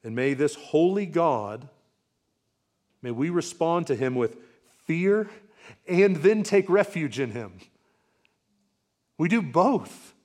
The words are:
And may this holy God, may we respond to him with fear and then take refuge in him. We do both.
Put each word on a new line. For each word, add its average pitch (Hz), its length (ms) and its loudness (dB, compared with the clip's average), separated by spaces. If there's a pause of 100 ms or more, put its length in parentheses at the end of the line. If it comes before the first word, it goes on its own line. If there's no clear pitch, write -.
And 113 140 -10
may 135 180 0
this 143 220 -2
holy 190 500 0
God, 139 640 -2 (1300)
may 123 100 -8
we 135 180 -2
respond 170 580 -2
to 135 80 0
him 127 200 -2
with 117 220 -2 (480)
fear 202 440 0 (560)
and 185 300 4
then 196 280 4
take 190 260 2
refuge 170 500 0
in 123 120 -4
him. 101 280 -12 (1600)
We 160 100 0
do 220 140 2
both. 180 720 -2 (120)